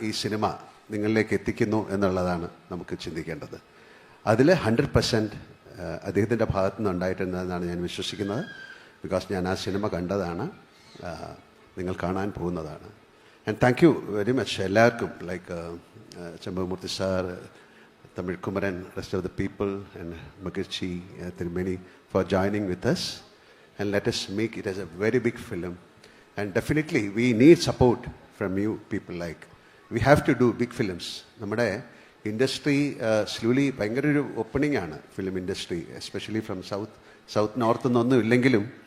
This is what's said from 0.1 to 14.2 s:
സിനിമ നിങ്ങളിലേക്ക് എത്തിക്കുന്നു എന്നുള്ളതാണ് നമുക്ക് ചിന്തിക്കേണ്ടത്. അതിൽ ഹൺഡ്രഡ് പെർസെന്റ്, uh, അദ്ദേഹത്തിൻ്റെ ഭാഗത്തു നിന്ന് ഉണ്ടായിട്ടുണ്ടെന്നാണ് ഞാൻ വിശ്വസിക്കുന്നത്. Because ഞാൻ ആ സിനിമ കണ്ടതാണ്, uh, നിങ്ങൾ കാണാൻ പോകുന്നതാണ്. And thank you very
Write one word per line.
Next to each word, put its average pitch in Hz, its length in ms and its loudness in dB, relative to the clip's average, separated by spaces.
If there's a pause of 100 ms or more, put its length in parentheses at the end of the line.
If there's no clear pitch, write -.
സിനിമ 107 340 -2 (460)
നിങ്ങളിലേക്ക് 107 440 2
എത്തിക്കുന്നു 107 440 0 (120)
എന്നുള്ളതാണ് 90 580 0 (220)
നമുക്ക് 87 280 -8
ചിന്തിക്കേണ്ടത്. 80 580 -10 (720)
അതിൽ 113 260 6
ഹൺഡ്രഡ് 139 420 2
പെർസെന്റ്, 110 420 2 (360)
uh, 85 300 -8
അദ്ദേഹത്തിൻ്റെ 107 420 2
ഭാഗത്തു 98 340 0
നിന്ന് 107 120 0
ഉണ്ടായിട്ടുണ്ടെന്നാണ് 90 760 -2
ഞാൻ 87 180 -4
വിശ്വസിക്കുന്നത്. 101 600 -4 (560)
Because 92 340 -2
ഞാൻ 90 160 0
ആ 95 60 2
സിനിമ 98 340 -2
കണ്ടതാണ്, 90 560 -2 (580)
uh, 80 300 -12 (420)
നിങ്ങൾ 92 280 -4
കാണാൻ 95 300 -2
പോകുന്നതാണ്. 82 580 -6 (560)
And 107 120 -2
thank 123 240 4
you 160 100 10 (180)
very 104 240 0